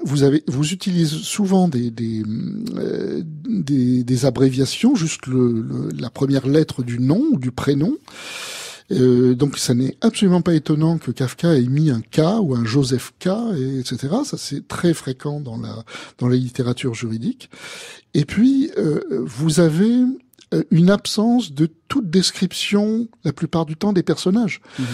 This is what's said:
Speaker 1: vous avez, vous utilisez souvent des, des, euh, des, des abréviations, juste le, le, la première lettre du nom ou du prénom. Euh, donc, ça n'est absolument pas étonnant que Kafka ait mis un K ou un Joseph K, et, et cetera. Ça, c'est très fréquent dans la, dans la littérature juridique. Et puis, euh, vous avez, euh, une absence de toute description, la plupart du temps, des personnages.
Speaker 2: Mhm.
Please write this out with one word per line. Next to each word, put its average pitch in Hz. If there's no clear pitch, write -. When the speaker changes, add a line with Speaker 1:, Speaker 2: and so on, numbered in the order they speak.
Speaker 1:
vous 147
avez, 139
vous 147
utilisez 175
souvent 185
des, 120
des, 113
euh, -
des, 135
des 127
abréviations, 135
juste 165
le, 123
le, 127
la 135
première 135
lettre 147
du 120
nom 143
ou 185
du 123
prénom. 147
Euh, 127
donc, 139
ça -
n'est 127
absolument 185
pas 170
étonnant 160
que 139
Kafka 151
ait 131
mis 139
un 117
K -
ou 139
un 117
Joseph 123
K, 180
et, 135
et 123
cetera. 165
Ça, -
c'est -
très -
fréquent 147
dans 120
la, 113
dans 123
la 123
littérature 123
juridique. 113
Et 151
puis, 269
euh, 156
vous 156
avez, 175
euh, 160
une 175
absence 208
de 156
toute 240
description, 208
la 147
plupart 165
du 156
temps, 208
des 180
personnages. 185
Speaker 2:
Mhm. 131